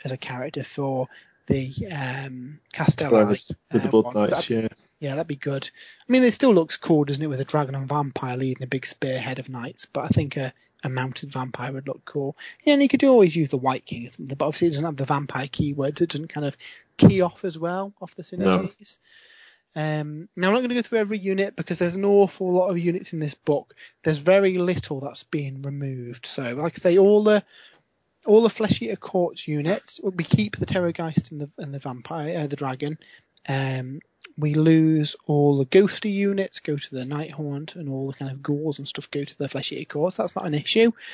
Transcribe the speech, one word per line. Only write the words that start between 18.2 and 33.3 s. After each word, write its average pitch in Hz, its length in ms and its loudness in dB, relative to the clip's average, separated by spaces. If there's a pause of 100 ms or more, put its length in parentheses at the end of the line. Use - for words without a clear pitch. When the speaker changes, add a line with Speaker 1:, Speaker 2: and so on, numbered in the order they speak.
Speaker 2:
No. 190 220 4
Speaker 1:
synergies. - 380 -10 (800)
Um, 151 600 -6
now, 185 100 0
I'm 196 60 4
not 247 80 2
gonna 247 140 -2
go 247 60 0
through 226 180 -2
every 214 200 -2
unit 190 360 -2
because 170 240 -6
there's 175 180 0
an 196 80 -2
awful 196 480 4
lot 180 160 4
of 175 100 0
units 175 320 -2
in 165 80 -6
this 147 140 -4
book. - 420 -2 (280)
There's 156 160 0
very 185 380 4
little 175 440 -2
that's 131 220 -12
being 135 400 -6
removed. 135 640 -8
So, 123 280 -6
like 156 240 -4
I - 0 -
say, 175 180 6
all 208 260 8
the, 208 200 6 (840)
all 220 160 8
the 226 80 6
Flesh - 320 0
Eater 220 140 -4
Courts - 520 -2
units, 151 540 -2
we 185 220 -4
keep 208 320 2
the 185 100 -4
Terrorgeist 170 680 -2
and 147 100 -8
the, 143 160 -8
and 139 160 -10
the 139 60 -8
vampire, 151 600 -8
uh, 147 80 -4
the 143 80 -6
dragon. 143 420 -6 (520)